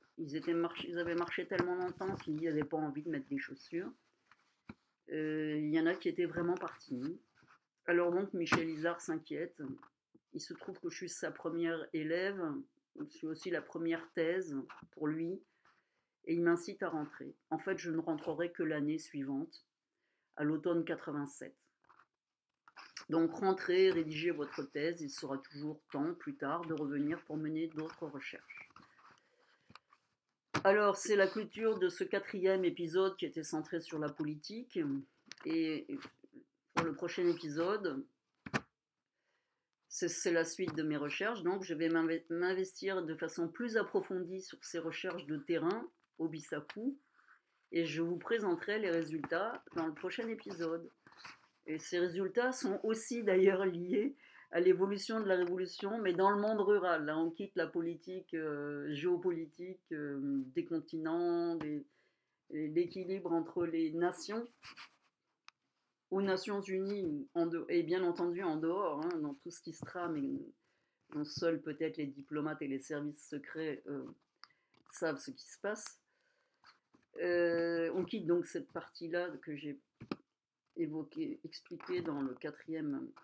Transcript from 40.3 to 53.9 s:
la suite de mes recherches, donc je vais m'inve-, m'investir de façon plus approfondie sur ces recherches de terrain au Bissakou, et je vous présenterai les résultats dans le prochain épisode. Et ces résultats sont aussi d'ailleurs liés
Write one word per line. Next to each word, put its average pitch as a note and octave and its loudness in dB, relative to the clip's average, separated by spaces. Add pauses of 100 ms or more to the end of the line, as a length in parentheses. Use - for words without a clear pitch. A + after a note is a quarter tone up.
la E3+ 6
suite E3+ -2
de D#3 0
mes D3+ 0
recherches, F#3+ -2
donc F#3 0
je F3 -4
vais D#3+ 2
m'inve-, E3 2
m'investir F#3 0
de D#3+ -4
façon E3 -2
plus A3 0
approfondie F#3+ 0
sur - -16
ces - -4
recherches E3 -4
de D3+ -2
terrain E3 0 (280)
au D#3+ 0
Bissakou, D#3+ -4 (720)
et E3 4
je D#3 0
vous E3+ 0
présenterai G3+ 0
les G3+ 2
résultats E3 0 (120)
dans D#3+ 0
le D#3 -4
prochain F#3+ -4
épisode. E3+ -4 (800)
Et D#3 -4
ces F3 -2
résultats F#3 2
sont A3 -2
aussi A3 0
d'ailleurs F#3+ 8
liés F#3 2 (360)